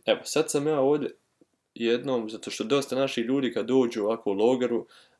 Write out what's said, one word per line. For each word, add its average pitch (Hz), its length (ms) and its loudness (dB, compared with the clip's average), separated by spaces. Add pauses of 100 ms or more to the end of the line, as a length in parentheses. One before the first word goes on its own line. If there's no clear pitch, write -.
Evo, 104 180 2
sad - 260 0
sam 147 160 0
ja 151 140 0
ovdje 139 300 2 (640)
jednom, 117 560 -2
zato 107 200 -12
što - 140 -6
dosta 135 320 0
naših 135 280 -2
ljudi 127 280 0
kad 110 140 -4
dođu 120 380 2
ovako 113 260 0
u 127 40 0
logeru, 120 520 2 (340)